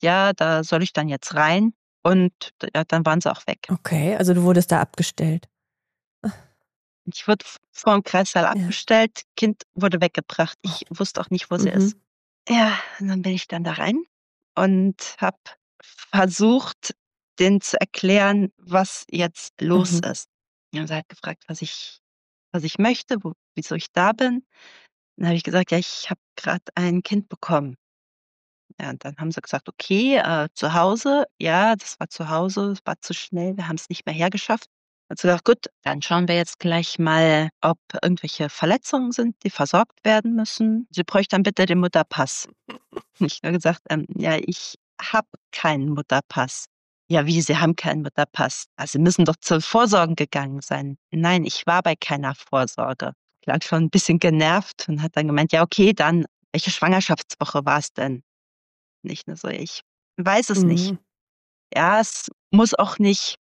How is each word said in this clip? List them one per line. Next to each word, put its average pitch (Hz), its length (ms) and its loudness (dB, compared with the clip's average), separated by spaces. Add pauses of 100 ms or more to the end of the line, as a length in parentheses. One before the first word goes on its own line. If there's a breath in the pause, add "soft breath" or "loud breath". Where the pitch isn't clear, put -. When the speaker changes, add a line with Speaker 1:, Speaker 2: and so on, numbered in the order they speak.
Speaker 1:
„Ja, 190 300 4
da 160 320 0
soll 165 180 0
ich 185 100 -4
dann 151 160 -2
jetzt - 260 -8
rein.“ 175 380 4 (300)
Und 180 300 4 (300)
d-, - 120 -8
ja, 156 100 0
dann 160 220 0
waren 160 140 2
sie - 100 0
auch - 160 -8
weg. - 220 -6
Speaker 2:
Okay, 170 460 -2
also, 180 180 4
du 175 100 4
wurdest 180 280 4
da 165 80 4
abgestellt. - 680 -2 (1600 loud breath)
Speaker 1:
Ich - 140 -16
wurde 214 180 0
v-, - 120 -20 (140)
vorm 208 320 2
Kreissaal 185 480 0
Speaker 2:
Ja. 190 340 -4
Speaker 1:
abgestellt, 226 380 2 (140)
Kind 214 260 0 (120)
wurde 180 260 0
weggebracht. - 640 -2
Speaker 2:
Oh. 170 140 -8
Speaker 1:
Ich - 100 -16
wusste - 320 -6
auch - 80 -8
nicht, - 220 -4
wo 175 60 -2
sie 196 120 0
ist. 196 240 2
Speaker 2:
Mhm. - 80 -20 (480)
Speaker 1:
Ja, 220 300 2 (200 loud breath)
und 196 100 -6
dann 190 120 -2
bin 185 120 -2
ich 185 140 -6
dann 170 160 -6
da 165 100 -6
rein 208 300 -2 (520)
und 190 640 0
habe 190 180 -2 (440)
versucht, - 1160 0 (440)
denen 190 220 4
zu - 180 -2
erklären, 196 800 2
was 185 540 -2
jetzt - 500 -6
los 175 380 2
Speaker 2:
Mhm. - 20 -2
Speaker 1:
ist. - 260 -8 (460)
Die 151 60 -6
haben 156 80 -6
sie 156 80 -6
halt 156 140 -8
gefragt, - 380 -14
was 160 140 -12
ich, - 380 -12 (540)
was 170 100 -4
ich - 160 -4
möchte, 233 440 0
wo, 160 100 -10 (220)
wieso 160 200 -8
ich - 180 -10
da 190 200 4
bin. 247 320 -2 (720 soft breath)
Dann 170 100 -2
habe 170 100 2
ich 165 60 -6
gesagt: 185 280 0
„Ja, 170 80 2
ich - 300 -8
habe - 120 -8 (160)
grad - 260 -6 (120)
ein 175 280 0
Kind 202 260 -2
bekommen.“ 143 480 -4 (1040)
Ja, 139 120 -8
und 127 140 -12
dann 143 120 -12
haben 160 140 -6
sie - 100 -10
gesagt: - 280 -8
„Okay, 247 480 0
äh, 160 380 0
zu 151 180 -4
Hause?“ 226 520 2 (140)
Ja, 185 360 2
das - 240 -10
war 190 100 -10
zu 160 200 -10
Hause, 190 440 -2
es 190 120 -10
war 180 160 -6
zu - 120 -10
schnell, 180 440 -6
wir 175 100 -6
haben's 160 220 -8
nicht - 160 -12
mehr 156 100 -6
hergeschafft. 190 520 -2 (420)
Hat - 100 -14
sie - 80 0
gesagt: 175 180 2
„Gut, 233 200 4 (180)
dann 143 200 -4
schauen 175 240 0
wir 175 80 0
jetzt 170 240 -4
gleich 170 400 -2
mal, 160 500 4 (120)
ob 165 180 2 (240)
irgendwelche 160 460 -2
Verletzungen 247 640 -2
sind, 233 300 -2
die 202 60 -2
versorgt - 560 -2
werden 220 300 2
müssen. 220 560 0
Sie - 120 -2
bräuchte - 320 0
dann 190 80 4
bitte 190 220 2
den 180 140 2
Mutterpass.“ 160 680 -2 (220)
Speaker 2:
<laughs> - 500 -14
Speaker 1:
Habe 170 80 2
ich - 160 -10
nur 170 100 -4
gesagt: 170 360 0
„Ähm, 156 160 -4 (120)
ja, 160 200 -2
ich - 380 -6 (260)
habe - 260 -2 (260)
keinen 147 380 0
Mutterpass.“ 135 720 -2 (440)
„Ja, 160 180 2
wie, 165 140 2
Sie 143 160 0
haben 165 200 4
keinen 151 260 -4
Mutterpass? - 640 -4 (100)
Ah, 147 100 -8
Sie 139 120 -2
müssen 175 260 6
doch 156 160 2
zur 160 200 0
Vorsorge 196 540 4
gegangen 139 460 -6
sein.“ 139 360 -6 (140)
„Nein, 170 340 2
ich - 220 -8
war 175 160 2
bei 170 120 0
keiner 139 400 -6
Vorsorge.“ 131 800 -4 (300)
Klang 160 200 0
schon 165 220 0
'n 151 60 0
bisschen 175 280 4
genervt 160 680 0
und 151 140 -4
hat 160 140 -4
dann 156 100 0
gemeint: 147 260 0
„Ja, 165 100 4
okay, 202 300 4
dann, 165 320 2 (280)
welche 165 180 -2
Schwangerschaftswoche 165 920 -2
war's 143 280 -2
denn?“ 135 300 -6 (800)
Und - 80 -10
ich - 160 -14
nur - 100 -12
so: - 120 -10
„Ich - 320 -10 (360)
weiß 196 340 2
es 190 140 4
nicht.“ 175 260 2
Speaker 2:
Mhm. 185 80 -6 (760)
Speaker 1:
Ja, 185 260 4
es - 280 -6 (220)
muss 220 240 6
auch - 240 0
nicht 202 420 0